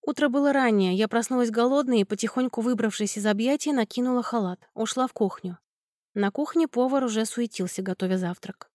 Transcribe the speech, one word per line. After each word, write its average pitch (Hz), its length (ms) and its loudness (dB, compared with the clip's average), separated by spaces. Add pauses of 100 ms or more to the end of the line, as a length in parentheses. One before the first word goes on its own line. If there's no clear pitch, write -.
Утро 294 260 0
было 277 240 2
раннее, 214 420 4
я 208 140 2
проснулась 233 420 0
голодной 247 500 2
и, 196 40 4
потихоньку 233 560 -2
выбравшись 220 560 -2
из 208 100 -2
объятий, 240 460 0
накинула 247 500 0
халат, 196 380 -2 (140)
ушла 240 320 -2
в - 60 -6
кухню. 185 460 -4 (540)
На 202 180 0
кухне 302 380 0
повар 262 340 0
уже 220 220 0
суетился, 226 580 -4
готовя 185 360 -2
завтрак. - 560 -8